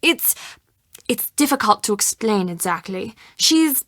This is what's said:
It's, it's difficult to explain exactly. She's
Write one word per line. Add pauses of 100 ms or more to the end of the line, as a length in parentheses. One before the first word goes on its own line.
It's, (720)
it's
difficult
to
explain
exactly. (220)
She's